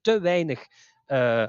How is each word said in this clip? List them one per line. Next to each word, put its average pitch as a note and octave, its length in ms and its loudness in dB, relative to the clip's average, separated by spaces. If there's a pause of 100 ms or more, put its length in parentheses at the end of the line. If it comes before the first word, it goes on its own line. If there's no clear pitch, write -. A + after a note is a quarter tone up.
te A3 180 2
weinig, E3+ 400 -2 (460)
eh, B2 440 0